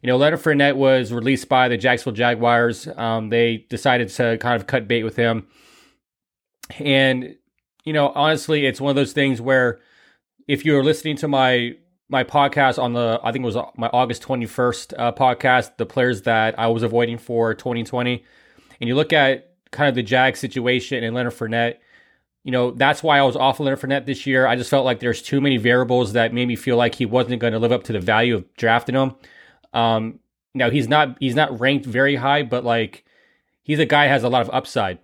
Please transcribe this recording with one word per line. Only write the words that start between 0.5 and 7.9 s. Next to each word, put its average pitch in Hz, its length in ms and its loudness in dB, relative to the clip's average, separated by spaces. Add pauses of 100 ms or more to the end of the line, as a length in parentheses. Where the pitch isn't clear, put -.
was 131 380 2
released 127 340 -2
by 127 220 4
the 120 80 -2
Jacksonville 123 400 -2
Jaguars. 120 720 0
Um, 113 400 -4
they 117 400 0
decided 120 400 0
to 117 300 -2
kind 120 200 -2
of - 80 -14
cut 120 180 -2
bait 113 180 -2
with 113 120 -6
him. 113 320 -2 (1300)
And, 135 600 0 (480)
you 156 80 -6